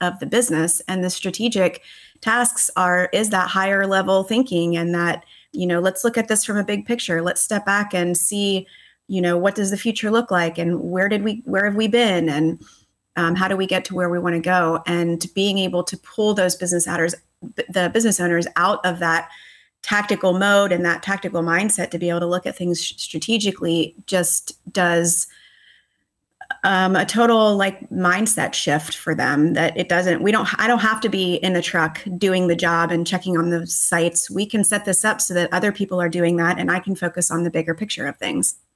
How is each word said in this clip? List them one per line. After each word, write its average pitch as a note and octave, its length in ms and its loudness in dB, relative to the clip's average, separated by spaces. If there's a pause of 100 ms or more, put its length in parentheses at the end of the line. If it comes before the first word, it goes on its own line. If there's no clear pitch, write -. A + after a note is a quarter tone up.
of F3+ 180 -4
the E3+ 60 -8
business, E3+ 640 0
and F#3 160 -2
the F3+ 60 0
strategic F#3+ 720 -2 (380)
tasks A#3 560 0
are, F3+ 380 2
is G#3+ 160 0
that F#3 200 0
higher G3 380 2
level F#3+ 360 2
thinking F3+ 520 0
and E3+ 180 0
that, E3+ 300 -2 (300)
you F3+ 140 -2
know, F3 120 2
let's F#3 240 0
look A#3+ 140 0
at A3 100 0
this G#3+ 160 0
from G#3 140 -4
a G3+ 60 0
big G3+ 220 -4
picture. F3+ 360 -2
Let's F3 200 -2
step G3+ 240 -2
back G3+ 280 0
and F3 240 0
see, G3 500 0 (400)
you F#3+ 140 -2
know, F3 160 2
what G3 160 2
does G3+ 160 -2
the G3+ 80 -2
future G#3+ 320 -2
look A#3 220 2
like, E3+ 260 0
and E3+ 220 0
where F#3 280 0
did G3+ 160 0
we, A3 220 -4
where G3 200 0
have G3+ 100 0
we A3 120 2
been, G3+ 400 4
and, D#3 320 0 (580)
um, E3+ 180 2
how F#3 120 0
do G3 80 0
we F#3+ 120 0
get F#3 180 -2
to F#3+ 80 -10
where F3+ 160 0
we F3 80 0
wanna E3+ 220 0
go? E3 480 2
And E3+ 360 0 (120)
being G3 240 0
able F3+ 240 0
to - 140 -8
pull G#3+ 360 -2
those F#3 220 2
business F3 320 -2
owners, F3 260 0 (560)
the F3+ 240 0
business A3+ 260 2
owners F3 360 2
out F#3 280 2
of F3 160 0
that E3 300 0 (540)
tactical G3 560 0
mode G3+ 320 4
and F3 120 0
that E3+ 200 0
tactical F#3+ 400 -4
mindset E3+ 480 0
to E3+ 80 -6
be F3 100 -2
able E3+ 120 0
to F3 40 -2
look F3 220 -2
at - 100 -8
things F3 220 -2
strategically F#3+ 1120 -4 (140)
just - 460 -2 (200)
does, E3+ 540 2 (1400)
um, F#3 320 2
a F#3 100 0
total, A3 500 4
like, G3 360 -2
mindset F#3 640 0
shift D#3 400 -2
for - 180 -4
them, C#3+ 400 2
that D3 240 0
it F3 100 -2
doesn't, F3+ 360 0
we G3+ 80 2
don't, A3 160 2 (120)
I G#3+ 60 0
don't A#3+ 140 2
have A3 220 0
to A3 80 0
be F#3 260 0
in F#3 180 0
the F3 80 2
truck D#3+ 400 -2 (160)
doing F#3 300 2
the E3+ 80 2
job E3+ 340 2
and E3+ 160 0
checking F3+ 320 -2
on E3+ 140 0
the E3+ 160 -2
sites. - 640 0
We G3 160 -2
can G#3 160 0
set G3+ 220 2
this F#3+ 200 0
up G#3+ 160 0
so F#3 140 -2
that F3 180 0
other G3+ 180 2
people F#3 300 -2
are E3+ 80 0
doing E3+ 280 2
that, E3+ 200 2
and F3+ 140 0
I F3+ 80 0
can G3 160 -4
focus F3 340 -2
on E3 140 -2
the E3+ 80 -2
bigger E3 240 -2
picture G3+ 320 -6
of C#3+ 100 -8
things. - 380 -2 (200)